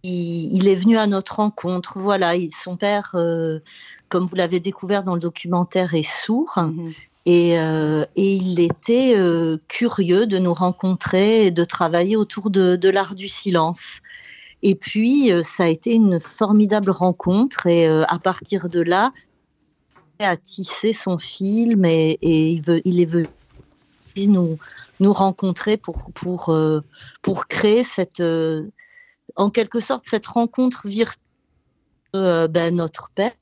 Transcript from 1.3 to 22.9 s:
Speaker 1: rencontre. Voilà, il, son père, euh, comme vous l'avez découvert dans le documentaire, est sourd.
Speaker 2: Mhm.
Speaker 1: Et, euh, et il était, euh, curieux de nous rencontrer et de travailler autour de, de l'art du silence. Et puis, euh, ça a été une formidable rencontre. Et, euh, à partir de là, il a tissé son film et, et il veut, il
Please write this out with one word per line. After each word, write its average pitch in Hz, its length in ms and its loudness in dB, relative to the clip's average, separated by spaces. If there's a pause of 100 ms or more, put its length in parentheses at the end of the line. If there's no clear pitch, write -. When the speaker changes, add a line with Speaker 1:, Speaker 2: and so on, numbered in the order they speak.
Speaker 1:
rencontre. 190 640 -4
Voilà, 190 380 0
il, 170 140 -4
son 180 260 -10
père, 208 380 -2
euh, 165 440 -2 (480)
comme 180 200 -2
vous 180 80 -8
l'avez 180 260 0
découvert 190 420 -4
dans 185 100 -2
le 170 60 -2
documentaire, 175 760 -2
est 160 160 -2
sourd. 262 480 -4
Speaker 2:
Mhm. 165 360 -4 (320)
Speaker 1:
Et, 170 340 4
euh, 156 460 0 (100)
et 196 180 2
il 185 280 0
était, 233 560 2
euh, 170 400 0 (100)
curieux 202 580 0
de 202 120 -2
nous 180 160 2
rencontrer 185 920 2
et 180 40 2
de 170 140 0
travailler 175 500 0
autour 208 340 -2
de, 185 280 2
de 185 120 2
l'art 190 260 -2
du 190 120 -14
silence. 170 720 -2 (640)
Et 196 120 4
puis, 233 580 2
euh, 170 100 2
ça 175 220 -2
a - 20 4
été 165 240 0
une 202 300 4
formidable 208 720 2
rencontre. 185 760 0
Et, 170 220 4
euh, 156 180 4
à 156 120 -2
partir 185 500 -4
de 170 100 -2
là, 185 320 2 (1080)
il - 20 -4
a 180 140 0
tissé - 560 -6
son 185 240 -4
film 208 680 0
et, 160 380 2
et 160 300 2
il 165 100 -2
veut, 165 240 2
il 175 160 2